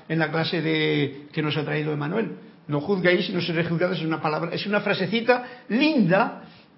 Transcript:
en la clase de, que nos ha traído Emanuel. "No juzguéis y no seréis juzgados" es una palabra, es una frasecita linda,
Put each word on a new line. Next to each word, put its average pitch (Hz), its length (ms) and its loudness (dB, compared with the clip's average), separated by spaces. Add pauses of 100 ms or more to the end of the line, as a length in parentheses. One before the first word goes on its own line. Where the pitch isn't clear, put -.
en 160 100 0
la 156 140 2
clase 160 300 0
de, 151 720 0
que 160 80 0
nos 151 160 -2
ha 147 80 -2
traído 151 260 -2
Emanuel. 160 460 -4 (300)
"No 147 120 -2
juzguéis 180 500 2
y 208 40 -6
no 175 80 0
seréis 165 260 0
juzgados" 170 300 0
es 156 80 -4
una 156 160 -2
palabra, 156 320 -2
es 165 120 -6
una 208 140 0
frasecita 214 640 0 (240)
linda, 240 760 2 (340)